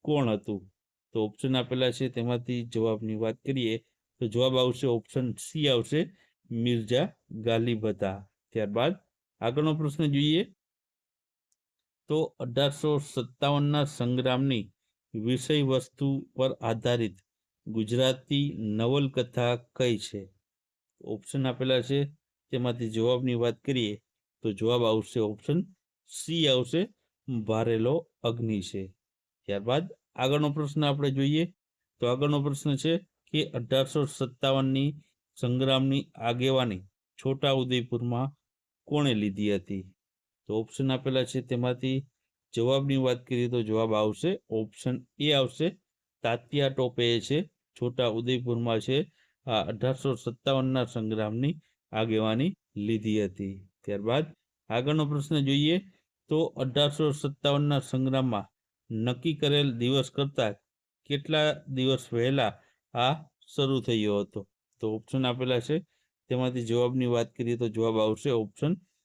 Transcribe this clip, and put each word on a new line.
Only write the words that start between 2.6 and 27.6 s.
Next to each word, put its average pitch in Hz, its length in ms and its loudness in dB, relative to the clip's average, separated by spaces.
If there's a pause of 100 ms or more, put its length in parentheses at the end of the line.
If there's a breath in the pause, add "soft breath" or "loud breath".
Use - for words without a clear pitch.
જવાબની 110 500 -2
વાત 110 300 -2
કરીએ 123 300 0 (460)
તો - 60 -4
જવાબ 123 300 2
આવશે 127 300 2
ઓપ્શન 120 460 0
સી 151 340 -4
આવશે, 127 320 2 (500 soft breath)
મિર્ઝા 120 640 0 (180)
ગાલિબ 113 540 0
હતા. 98 340 -2 (320)
ત્યારબાદ 113 420 0 (480)
આગળનો 147 340 0
પ્રશ્ન 156 280 -2
જોઈએ 147 380 2 (1700)
તો 151 300 -2
અઢારસો 139 600 0
સત્તાવનના 143 840 0
સંગ્રામની 127 840 0 (420)
વિષય 135 520 0
વસ્તુ 131 420 -2 (280)
પર 131 160 0 (100)
આધારિત 117 560 0 (500)
ગુજરાતી 127 800 0 (120)
નવલકથા 123 960 0 (200)
કઈ 123 220 2
છે? 101 240 -8 (800)
ઓપ્શન 131 440 -6
આપેલા 131 360 0
છે, 135 180 0 (520)
તેમાંથી 123 380 -2
જવાબની 123 460 0
વાત 117 260 0
કરીએ 120 320 -2 (500)
તો 113 80 0
જવાબ 113 320 2
આવશે 110 360 0
ઓપ્શન 107 400 0 (520)
સી 160 360 0
આવશે, 127 340 2 (460)
ભારેલો 113 680 0 (280)